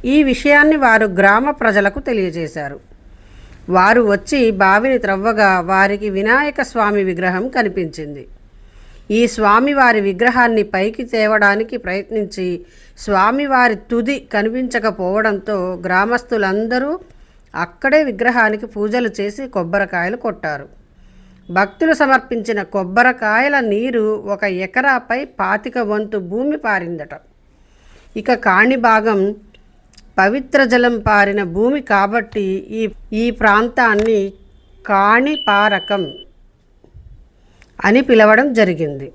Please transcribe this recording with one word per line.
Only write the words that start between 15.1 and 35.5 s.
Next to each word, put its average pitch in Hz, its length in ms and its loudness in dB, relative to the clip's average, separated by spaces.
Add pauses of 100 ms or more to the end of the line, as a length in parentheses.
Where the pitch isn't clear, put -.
గ్రామస్తులందరూ 220 1120 -2 (560)
అక్కడే 269 500 0
విగ్రహానికి 226 640 0
పూజలు 214 440 -4 (100)
చేసి 208 280 -8
కొబ్బరికాయలు 190 680 -4
కొట్టారు. 156 680 -10 (640)
భక్తులు 202 420 0
సమర్పించిన 254 720 -2
కొబ్బరికాయల 240 1000 0
నీరు 214 640 -2
ఒక 202 180 -6
ఎకరాపై 247 800 -2
పాతిక 214 540 -4
వంతు 214 400 -4
భూమి 226 380 -4
పారిందట. 175 520 -6 (1080)
ఇక 220 180 -2
కాణి 220 420 2
భాగం 220 580 2 (840)
పవిత్ర 254 460 2
జలం 240 340 2
పారిన 208 440 2
భూమి 214 380 -2
కాబట్టి 202 920 -2
ఈ, 220 180 -4 (240)
ఈ 226 180 -2
ప్రాంతాన్ని 220 1040 2 (540)
కాణిపారకం 202 1300 0 (1700)